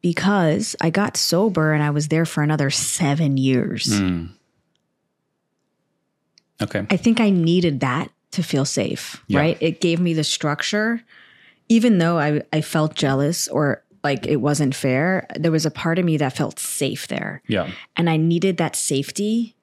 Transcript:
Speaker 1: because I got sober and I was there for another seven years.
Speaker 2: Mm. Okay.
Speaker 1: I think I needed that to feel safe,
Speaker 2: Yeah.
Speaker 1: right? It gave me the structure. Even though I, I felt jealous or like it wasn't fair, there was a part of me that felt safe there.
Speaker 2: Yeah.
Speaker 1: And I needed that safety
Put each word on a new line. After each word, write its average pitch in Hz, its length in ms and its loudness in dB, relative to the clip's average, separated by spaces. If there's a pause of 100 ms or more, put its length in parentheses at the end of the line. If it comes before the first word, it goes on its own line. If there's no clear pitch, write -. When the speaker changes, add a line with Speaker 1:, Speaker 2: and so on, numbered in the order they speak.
Speaker 1:
because 175 760 2
I 165 100 2
got 196 260 -2
sober 165 560 2
and 151 100 2
I 147 80 0
was 147 180 -2
there 160 160 2
for 156 180 -2
another 143 280 0
seven 143 640 0
years. 131 520 0
Speaker 2:
Mm. 90 420 0 (2250)
Okay. 104 260 -4
Speaker 1:
I 196 80 2
think 226 240 2
I 214 100 4
needed 170 500 2
that 135 300 -2 (220)
to 180 100 -2
feel 143 220 0
safe, - 600 -6
Speaker 2:
Yeah. 107 140 2
Speaker 1:
right? 160 200 2
It 165 200 0
gave 170 200 2
me 175 140 2
the 156 100 0
structure. 214 760 -2 (680)
Even 226 300 6
though 170 200 4
I, 151 240 2 (100)
I 156 100 2
felt 156 320 0
jealous 143 540 0
or 143 340 0 (200)
like 143 240 -2
it 151 100 2
wasn't 139 380 0
fair, 147 520 0 (120)
there 165 120 0
was 160 160 0
a 151 40 0
part 165 280 -2
of 180 60 0
me 160 120 2
that 135 200 -2
felt - 220 -4
safe - 500 -6
there. - 400 -8
Speaker 2:
Yeah. 92 220 -2 (260)
Speaker 1:
And 170 120 2
I 160 80 2
needed 170 400 2
that 165 200 -2
safety 214 880 -4